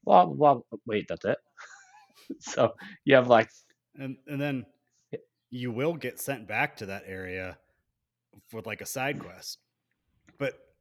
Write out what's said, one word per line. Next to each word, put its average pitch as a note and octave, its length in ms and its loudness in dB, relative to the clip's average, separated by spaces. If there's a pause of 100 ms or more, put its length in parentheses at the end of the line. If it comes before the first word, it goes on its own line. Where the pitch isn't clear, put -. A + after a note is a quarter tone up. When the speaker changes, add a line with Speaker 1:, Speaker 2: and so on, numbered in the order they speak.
Speaker 1:
Blah, F3+ 220 8
blah, C#3+ 280 4
blah. A#2 320 -12
Wait, G#2 220 -2
that's - 160 -8
it? G#2+ 180 0
<laughs> - 60 -20 (920)
So, - 340 0 (300)
you C#3 120 6
have, B2 120 6
like A2+ 220 6 (440)
Speaker 2:
And, C3+ 320 -10
and C#3+ 140 -8
then C#3 260 -4 (460)
Speaker 1:
Yeah. - 60 -10 (320)
Speaker 2:
you B2 220 -8
will C#3+ 240 -2
get B2 240 -10
sent A2 280 -8
back A#2+ 300 -4
to G#2+ 80 -10
that G2 200 -10
area F#2 520 -10 (960)
with, A2 140 -12
like, G#2+ 140 -8
a F#2+ 60 -12
side C#3 340 -6
quest. F#2 400 -16 (800)
But C#3+ 160 -4 (260)